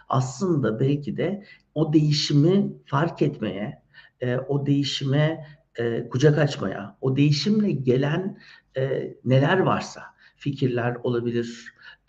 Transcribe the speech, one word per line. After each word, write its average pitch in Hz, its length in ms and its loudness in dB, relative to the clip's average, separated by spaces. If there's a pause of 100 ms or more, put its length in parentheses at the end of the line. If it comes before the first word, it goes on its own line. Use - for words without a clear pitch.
aslında 131 720 0
belki 139 360 -2
de 185 280 -4 (300)
o 151 180 2
değişimi 151 800 4 (140)
fark 165 360 0
etmeye, 107 600 -4 (380)
e, 123 160 -2
o 139 300 -2
değişime, 143 800 0 (320)
e, 117 300 -4
kucak 147 300 4
açmaya, 101 640 -4
o 131 160 -2
değişimle 190 560 2
gelen, 143 640 0 (380)
e, 131 380 -4 (100)
neler 143 340 4
varsa, 123 440 0 (340)
fikirler 120 640 -2
olabilir, 117 720 -4 (340)